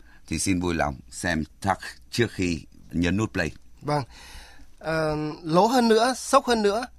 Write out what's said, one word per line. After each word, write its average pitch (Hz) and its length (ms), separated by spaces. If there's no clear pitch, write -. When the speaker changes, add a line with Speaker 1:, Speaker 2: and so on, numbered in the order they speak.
Speaker 1:
thì 80 120
xin 95 200
vui 87 140
lòng 73 220
xem 80 340
tag 95 160
trước 113 200
khi 87 340
nhấn 87 260
nút 110 160
play. 85 180
Speaker 2:
Vâng. 147 220
Ờ, 156 360
lố 180 220
hơn 240 220
nữa, 226 300
sốc - 280
hơn 233 160
nữa, 208 240